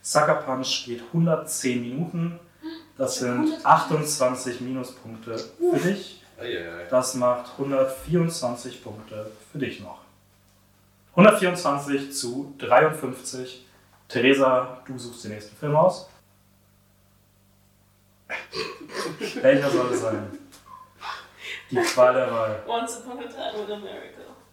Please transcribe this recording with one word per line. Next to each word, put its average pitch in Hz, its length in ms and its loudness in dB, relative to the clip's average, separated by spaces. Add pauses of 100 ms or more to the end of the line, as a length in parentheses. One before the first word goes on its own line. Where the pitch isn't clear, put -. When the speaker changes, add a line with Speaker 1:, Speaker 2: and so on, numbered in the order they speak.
Speaker 1:
Sucker 151 360 2
Punch 131 500 -4
geht 117 160 -8 (100)
hundertzehn 127 720 0
Minuten. 165 580 -6 (560)
Das - 200 -2
sind 131 260 -2
Speaker 2:
Hundert. - 240 -2
Speaker 1:
achtundzwanzig 135 960 2
Minuspunkte 117 760 -10 (220)
für 339 200 2
dich. - 460 -2 (160)
Speaker 3:
Ei, 117 40 -12 (120)
ei, 85 280 -10
ei. - 40 -16
Speaker 1:
Das 127 260 2
macht 123 440 0
hundertvierundzwanzig 139 1200 0
Punkte 107 480 -12 (220)
für 156 60 -10
dich 104 220 -6
noch. - 180 -16 (1160)
Hundertvierundzwanzig 147 1000 6
zu 123 420 -6
dreiundfünfzig. 131 1080 0 (420)
Theresa, 131 800 4
du 127 120 -10
suchst 117 260 -14
den 107 80 -8
nächsten - 240 -14
Film 151 200 0
aus. 175 320 4 (2250)
<laughs> - 1120 -8
Welcher 139 280 6
soll 123 220 2
es 117 80 -2
sein? 104 380 -4 (1300)
Die 120 60 -2
Qual 123 380 6
der 127 180 2
Wahl. 110 340 -2
Speaker 2:
Once 233 300 -4
Upon 254 220 -14
a 285 60 -10
Time 214 420 -8
in 208 60 -8
America. - 500 -14 (300)